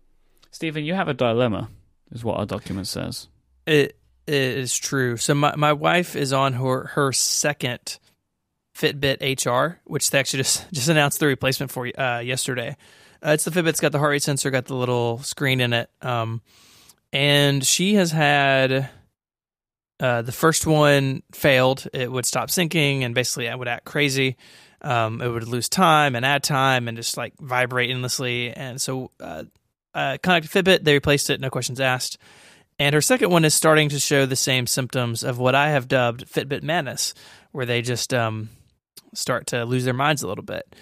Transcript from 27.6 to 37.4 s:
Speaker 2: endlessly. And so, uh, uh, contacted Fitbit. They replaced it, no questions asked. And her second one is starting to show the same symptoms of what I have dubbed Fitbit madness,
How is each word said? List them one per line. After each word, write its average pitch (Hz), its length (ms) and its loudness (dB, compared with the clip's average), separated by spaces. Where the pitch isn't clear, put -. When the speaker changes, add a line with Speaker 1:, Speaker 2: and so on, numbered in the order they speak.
Speaker 2:
endlessly. 123 640 -4
And 131 260 -12
so, 131 400 -6
uh, 80 260 -12
uh, 139 280 -2
contacted 170 280 2
Fitbit. 185 340 4
They 151 80 6
replaced 143 380 2
it, 135 100 0
no 135 80 -4
questions 127 320 -6
asked. 127 380 -2
And 143 160 2
her 151 60 4
second 247 300 2
one 165 160 6
is 151 80 4
starting 156 340 4
to 143 100 -4
show 135 280 2
the 127 100 -2
same 127 300 0
symptoms 123 560 -2
of 123 160 -4
what 127 160 4
I 143 160 4
have 131 180 0
dubbed 123 420 0
Fitbit 139 320 -4
madness, 143 520 -4